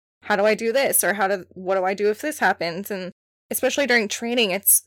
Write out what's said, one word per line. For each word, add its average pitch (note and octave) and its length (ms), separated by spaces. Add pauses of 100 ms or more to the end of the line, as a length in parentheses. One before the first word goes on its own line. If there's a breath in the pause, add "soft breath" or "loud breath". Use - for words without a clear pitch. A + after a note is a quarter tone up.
(240)
How G#3 120
do G3 80
I G#3+ 100
do A3+ 160
this? B3+ 320
Or F#3 120
how G3+ 140
do, F#3+ 240
what F#3 240
do F#3 80
I G3 100
do G3+ 160
if G#3 100
this - 200
happens? F#3 500
And F#3 200 (400)
especially C4+ 360
during A#3+ 200
training, A#3 440
it's - 360